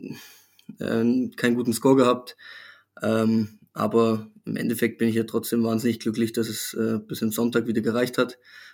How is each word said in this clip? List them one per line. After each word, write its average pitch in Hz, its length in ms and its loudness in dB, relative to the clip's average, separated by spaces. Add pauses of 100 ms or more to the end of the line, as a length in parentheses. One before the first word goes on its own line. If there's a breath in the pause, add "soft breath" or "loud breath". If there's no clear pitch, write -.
(800 loud breath)
äh, 117 560 0
keinen 120 200 2
guten 123 180 0
Score 135 220 4
gehabt, 123 400 2 (680 loud breath)
ähm, 110 560 2 (140)
aber 110 580 0 (140)
im 110 100 -6
Endeffekt 113 420 -2
bin 117 120 2
ich 107 60 0
ja 113 80 2
trotzdem 113 400 -2
wahnsinnig 113 360 0
glücklich, 113 340 -2
dass 113 160 -2
es, - 240 -10
äh, 113 320 -2
bis - 140 -10
zum 110 120 -2
Sonntag 117 360 0
wieder 110 140 -2
gereicht 120 360 -2
hat. - 200 -2 (360 loud breath)